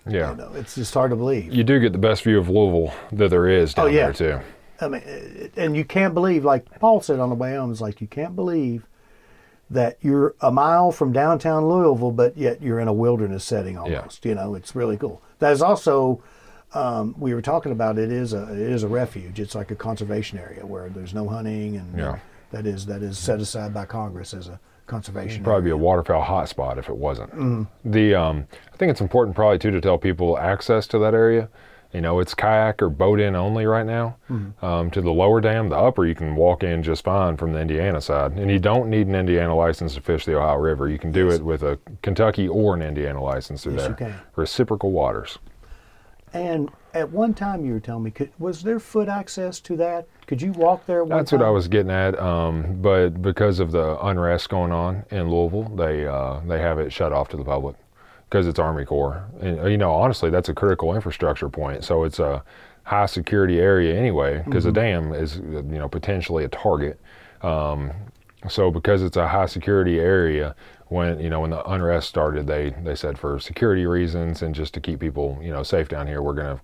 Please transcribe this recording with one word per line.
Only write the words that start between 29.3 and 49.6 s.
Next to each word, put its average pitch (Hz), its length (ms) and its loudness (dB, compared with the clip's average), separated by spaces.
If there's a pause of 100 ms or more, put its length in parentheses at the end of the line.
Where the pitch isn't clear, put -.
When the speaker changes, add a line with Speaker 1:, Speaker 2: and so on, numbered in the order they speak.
Speaker 1:
probably 107 240 6
too 107 140 0
to 92 80 2
tell 90 180 4
people 85 400 2
access 98 500 0
to 113 120 2
that 107 120 4
area. 113 360 4 (440)
You 90 100 -4
know, 82 180 2
it's 90 140 -2
kayak 110 480 2
or 87 80 4
boat 95 300 4
in 101 140 2
only 107 300 0
right 110 220 2
now, 117 300 -4 (140)
Speaker 2:
Mm-hmm. 101 340 -8
Speaker 1:
um, 85 260 -2
to 98 100 -2
the 87 120 0
lower 101 280 6
dam. 110 300 0
The 71 60 -2
upper 104 280 4
you 82 100 2
can 76 220 -4
walk 85 260 4
in 85 200 0
just 78 220 -2
fine 90 320 2
from 82 160 -2
the 78 80 -2
Indiana 80 400 0
side, 71 320 0
and 98 180 -2
you 98 80 4
don't 110 320 2
need 107 160 2
an 95 80 -2
Indiana 87 400 2
license 82 400 0
to 67 80 -10
fish 82 240 -2
the 78 100 0
Ohio 73 220 2
River. 73 300 0
You 76 100 -4
can 82 120 -6
do 92 160 4
Speaker 2:
Yes. 87 100 4
Speaker 1:
it 78 80 -2
with 78 180 -2
a 71 160 -2 (240)
Kentucky 104 460 0
or 101 260 2
an 82 80 -2
Indiana 73 400 -4
license 67 400 -6
through 71 120 -6
Speaker 2:
Yes, 69 80 -4
Speaker 1:
there. - 80 -4
Speaker 2:
you 113 60 -8
can. 110 180 -10 (200)
Speaker 1:
Reciprocal 101 580 -2
waters. 62 460 -2 (960)
Speaker 2:
And 170 360 -4 (220)
at 156 200 -4
one 214 220 0
time 196 300 -6
you 127 80 -4
were 110 80 -4
telling 117 220 -8
me, 110 80 -6
could, 143 280 -6
was 165 240 -6
there 220 180 -4
foot 208 280 -2
access 190 520 -6